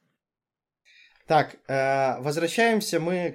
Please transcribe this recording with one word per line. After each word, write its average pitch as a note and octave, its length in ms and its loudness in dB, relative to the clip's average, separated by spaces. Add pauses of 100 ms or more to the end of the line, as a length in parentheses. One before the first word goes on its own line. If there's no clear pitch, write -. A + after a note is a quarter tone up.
(1300)
Так, D3 300 2 (100)
э, C3+ 540 0
возвращаемся E3+ 800 0
мы E3+ 360 -2